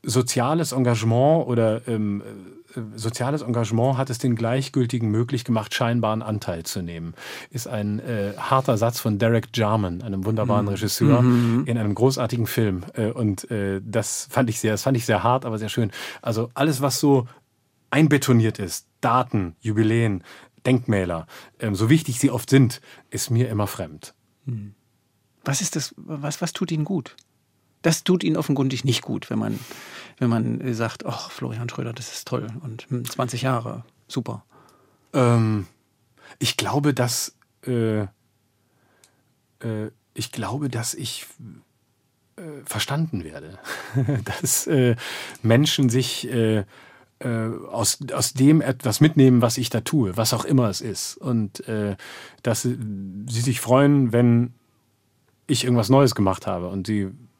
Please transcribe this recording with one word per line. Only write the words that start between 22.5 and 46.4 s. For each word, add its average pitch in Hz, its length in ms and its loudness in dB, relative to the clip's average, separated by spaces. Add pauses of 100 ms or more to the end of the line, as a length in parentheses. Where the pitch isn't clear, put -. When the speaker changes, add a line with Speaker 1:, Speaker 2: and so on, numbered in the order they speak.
Speaker 1:
sind, 131 320 6 (260)
ist - 220 -6
mir 117 180 2
immer 104 180 0
fremd. 78 460 -10 (320)
Speaker 2:
Hm. 104 300 -10 (680)
Was 139 180 -2
ist 160 140 -4
das, - 200 -6
was, 147 460 -8
was 165 100 -4
tut - 180 -6
Ihnen 156 140 -2
gut? 170 320 -6 (680)
Das 165 220 2
tut 180 200 2
Ihnen 156 120 2
offenkundig 135 480 0
nicht 127 180 0
gut, - 280 -8
wenn 110 80 -2
man, 107 220 -2 (580)
wenn 123 100 0
man, 117 320 0
äh, 127 140 -4
sagt, 117 320 -6
„Ach, - 240 -10
Florian 117 380 -8
Schröder, 120 240 -8
das 117 200 -12
ist - 140 -12
toll 123 220 -4 (160)
und, 113 240 -12
hm, 120 160 -4
zwanzig 120 380 -6
Jahre, 120 420 -4 (240)
super.“ 113 360 -8 (680)
Speaker 1:
Ähm, 117 540 4 (760)
ich - 160 -2
glaube, 143 380 0
dass, 120 420 -2 (280)
äh, 113 360 0
äh, 101 60 -4 (2000)
ich - 180 -8
glaube, 120 360 -4
dass 117 260 -4
ich, - 320 -10 (1120)
äh, 190 60 -18 (220)
verstanden 139 580 -4
werde. 78 360 -14 (360)
<laughs> 131 300 0
Dass, - 420 -4
äh, 123 300 4 (460)
Menschen 131 460 4
sich, 123 400 -2
äh, 110 360 2 (540)